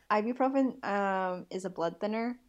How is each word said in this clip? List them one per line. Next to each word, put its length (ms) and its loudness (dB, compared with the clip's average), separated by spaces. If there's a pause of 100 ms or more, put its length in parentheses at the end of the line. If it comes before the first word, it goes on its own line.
(100)
Ibuprofen, 760 2
um, 640 0
is 140 -4
a 60 -4
blood 300 -2
thinner 380 -2 (100)